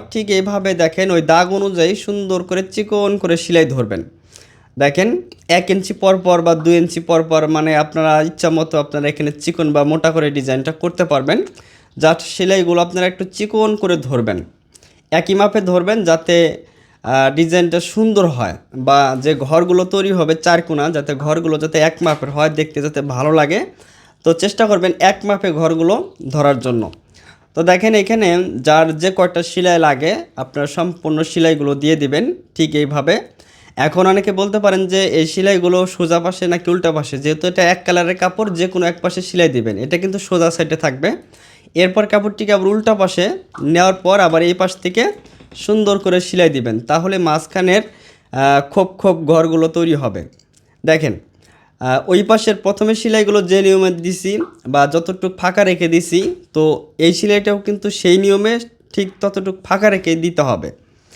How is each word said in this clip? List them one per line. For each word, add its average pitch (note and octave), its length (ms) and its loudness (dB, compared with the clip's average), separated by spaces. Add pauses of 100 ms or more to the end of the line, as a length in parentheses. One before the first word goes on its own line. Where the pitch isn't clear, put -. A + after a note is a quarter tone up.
(100)
ঠিক G#3+ 200 -6
এইভাবে G3 440 0
দেখেন E3+ 360 0
ওই E3+ 120 2
দাগ E3+ 300 2
অনুযায়ী G3 420 0
সুন্দর G3 480 -6
করে F#3 200 -4
চিকন G3+ 560 -2
করে E3+ 180 0
সেলাই E3 280 2
ধরবেন। A#2 380 -4 (760)
দেখেন F3+ 440 0 (260)
এক F#3 220 0
ইঞ্চি F#3+ 240 -2
পর F#3+ 240 2
পর F3+ 220 2
বা E3+ 140 2
দুই E3 220 2
ইঞ্চি E3+ 240 0
পর E3 220 0
পর, D#3+ 240 0
মানে D#3 300 0
আপনারা D#3 460 2
ইচ্ছা D#3+ 280 -2
মতো D#3+ 280 -2
আপনারা D3 300 -4
এখানে D3 240 -4
চিকন D3+ 400 -4
বা C#3+ 120 2
মোটা D#3 260 0
করে D#3 200 0
ডিজাইনটা C3+ 420 -4
করতে E3+ 320 -4
পারবেন। D#3 380 0 (560)
just D#3+ 220 4
সেলাইগুলো F3+ 600 0
আপনারা F3+ 260 -2
একটু F#3 180 -4
চিকন G#3+ 520 -2
করে F#3 200 0
ধরবেন, A#2+ 480 -4 (680)
একই E3+ 240 0
মাপে G3+ 260 2
ধরবেন F#3 440 0
যাতে, E3 540 2 (440)
আহ, C3+ 320 2
ডিজাইনটা E3+ 460 0
সুন্দর G#3+ 460 0
হয় A#2+ 300 -4 (180)
বা C3+ 460 2
যে C#3+ 140 0
ঘরগুলো E3+ 500 2
তৈরি G3 280 -2
হবে D#3+ 220 0
চার E3+ 280 2
কোণা D#3 280 -2
যাতে D3 240 -4
ঘরগুলো D#3 440 -2
যাতে D#3+ 200 -4
এক D#3+ 240 2
মাপের D3 280 -2
হয়, D3 200 0
দেখতে D3+ 320 -4
যাতে D3 180 -4
ভালো C#3 320 -2
লাগে। D#3+ 340 2 (580)
তো E3 80 4
চেষ্টা G3+ 340 0
করবেন F#3 320 2
এক G3 260 2
মাপে G3+ 280 -2
ঘরগুলো E3 600 0 (160)
ধরার C#3+ 320 2
জন্য। A#2+ 320 -2 (640)
তো D#3+ 80 0
দেখেন F#3 320 4
এখানে G3 500 2 (120)
যার D#3 420 2
যে F3+ 120 0
কয়টা F3+ 320 0
সেলাই F3+ 360 0
লাগে D3+ 360 2 (220)
আপনারা C#3+ 300 -6
সম্পূর্ণ D#3+ 560 -4
সেলাইগুলো D#3 520 0
দিয়ে D3 220 2
দিবেন D#3 380 -2 (200)
ঠিক D#3 200 -2
এইভাবে। D3 460 0 (560)
এখন D#3 300 2
অনেকে G3 260 2
বলতে G3 260 -2
পারেন F#3+ 280 2
যে F#3+ 180 0
এই D#3+ 220 0
সেলাইগুলো F3+ 600 0
সোজা E3+ 340 0
পাশে F3+ 260 -4
নাকি F3 240 -2
উল্টা E3+ 220 0
পাশে, C#3+ 260 -6
যেহেতু D#3 280 -2
এটা F3+ 160 0
এক F3+ 240 2
কালারের F3 300 0
কাপড় F#3 340 -2
যে F3 160 -2
কোনো F3+ 200 -2
এক F3 140 -4
পাশে F#3 220 -4
সেলাই F3 260 0
দিবেন, A2+ 300 -2
এটা D3+ 200 -4
কিন্তু F#3+ 200 -4
সোজা E3+ 320 0
সাইডে D#3+ 260 -4
থাকবে। D#3 400 -2 (580)
এরপর F#3 320 2
কাপড়টিকে G#3 460 -2
আবার G3 140 2
উল্টা G#3+ 280 2
পাশে F#3 340 0 (340)
নেওয়ার F3 320 4
পর F#3 260 2
আবার E3 220 4
এই F3 120 2
পাশ F#3 220 -2
থেকে A3+ 360 -2 (420)
সুন্দর G#3 440 0
করে F3+ 220 2
সেলাই F3+ 300 2
দিবেন, A#2+ 300 -2
তাহলে E3 380 -2
মাঝখানের, F3+ 640 0
আহ, - 800 -2 (100)
খোপ F#3+ 180 2 (100)
খোপ F#3 180 2
ঘরগুলো D#3+ 520 2
তৈরি E3 260 0
হবে। G#2+ 300 -4 (640)
দেখেন, D#3 280 2 (640)
আহ, B2+ 260 -2
ওই F#3+ 160 2
পাশের G#3+ 340 2
প্রথমে G#3+ 380 -2
সেলাইগুলো G#3+ 480 0
যে F#3+ 200 2
নিয়মে F#3+ 280 4
দিছি F3+ 480 -6 (300)
বা C#3+ 180 2
যতটুকু F3+ 520 -4
ফাঁকা F#3 260 0
রেখে F3 240 0
দিছি, F3 460 0 (180)
তো D#3 460 0
এই E3 140 4
সেলাইটাও G#3 460 0
কিন্তু G3+ 320 -6
সেই F#3 280 2
নিয়মে G3 400 2 (340)
ঠিক G3 160 -4 (120)
ততটুকু G3 440 -4
ফাঁকা G3+ 260 2
রেখে F#3 240 0
দিতে E3 280 -2
হবে। G2 280 -2 (460)